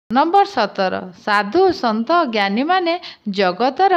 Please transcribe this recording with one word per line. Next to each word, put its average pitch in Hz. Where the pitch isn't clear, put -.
ନମ୍ବର 330
ସତର, 202
ସାଧୁ 208
ସନ୍ଥ 226
ଜ୍ଞାନୀମାନେ 269
ଜଗତର 226